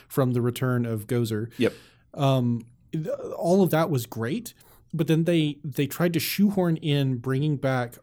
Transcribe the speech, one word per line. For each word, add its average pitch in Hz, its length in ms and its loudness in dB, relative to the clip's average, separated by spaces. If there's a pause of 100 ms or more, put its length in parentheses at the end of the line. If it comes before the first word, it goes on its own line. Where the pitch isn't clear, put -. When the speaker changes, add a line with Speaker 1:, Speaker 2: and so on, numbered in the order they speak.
Speaker 1:
from 127 240 0
the 123 80 0
return 123 440 0
of 110 220 -6
Gozer. 117 500 -2
Speaker 2:
Yep. 110 160 0 (400)
Speaker 1:
Um, 127 480 2 (300)
th-, 160 160 -6 (300)
all 185 260 4
of 175 80 4
that 160 180 2
was 127 160 0
great, 120 480 -6 (400)
but 147 140 -2
then 160 160 4
they, 160 400 2
they 143 240 -2
tried 175 260 -2
to 165 60 2
shoehorn 190 580 2
in 139 400 0
bringing 135 400 -2
back 123 460 -2